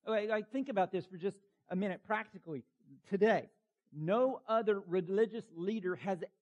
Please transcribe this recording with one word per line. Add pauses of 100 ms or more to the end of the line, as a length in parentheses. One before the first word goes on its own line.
Okay,
like,
think
about
this
for
just (320)
a
minute
practically. (480)
Today, (420)
no
other
religious (120)
leader
has (200)